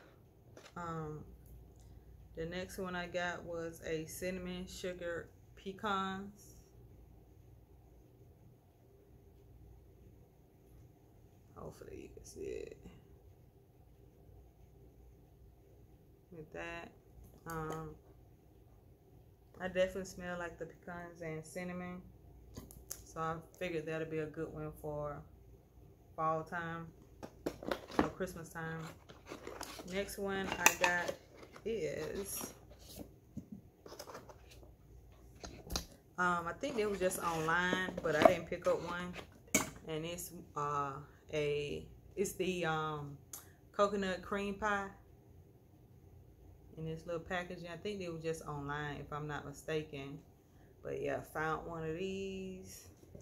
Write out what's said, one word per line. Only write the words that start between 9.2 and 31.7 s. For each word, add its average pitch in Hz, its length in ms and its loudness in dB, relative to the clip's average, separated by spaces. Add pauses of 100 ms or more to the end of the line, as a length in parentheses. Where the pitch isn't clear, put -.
Hopefully - 460 -8
you - 120 -8
can - 120 -12
see - 140 -8
it. - 380 -2 (3500)
With 160 220 -10
that, 170 380 -4 (560)
um, 156 480 -2 (1700)
I 185 80 0
definitely 185 380 4
smell 180 300 -4
like 170 220 -4
the 165 80 -4
pecans 175 560 -8
and 156 240 -2
cinnamon. 180 560 -4 (1000)
So - 160 -6
I 160 160 2 (200)
figured 170 300 0
that'll 160 220 0
be 156 100 2
a 151 80 2
good 151 260 -2
one 156 200 -4 (100)
for 147 400 -2 (920)
fall 160 260 6
time 165 460 -2 (1120)
or - 60 6
Christmas 180 400 -2
time. 160 320 -2 (1120)
Next 196 260 2
one 196 300 2 (100)
I 175 240 10
got 175 320 6 (500)
is, 196 880 0 (3750)